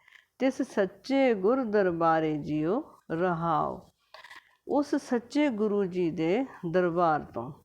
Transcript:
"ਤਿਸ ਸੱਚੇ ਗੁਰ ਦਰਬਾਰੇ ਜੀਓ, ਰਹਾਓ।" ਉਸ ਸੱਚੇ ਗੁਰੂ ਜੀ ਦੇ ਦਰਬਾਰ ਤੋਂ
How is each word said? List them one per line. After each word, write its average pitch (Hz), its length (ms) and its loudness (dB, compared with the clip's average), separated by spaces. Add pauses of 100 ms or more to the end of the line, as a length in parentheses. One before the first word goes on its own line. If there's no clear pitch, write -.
(400)
"ਤਿਸ 262 220 0
ਸੱਚੇ 254 720 0
ਗੁਰ 220 300 2
ਦਰਬਾਰੇ 165 720 2
ਜੀਓ, 156 460 -2 (280)
ਰਹਾਓ।" 165 800 -2 (760)
ਉਸ 285 280 0
ਸੱਚੇ 285 540 -2
ਗੁਰੂ 208 360 0
ਜੀ 180 260 -2
ਦੇ 180 340 0 (260)
ਦਰਬਾਰ 170 480 2
ਤੋਂ 127 320 -10 (140)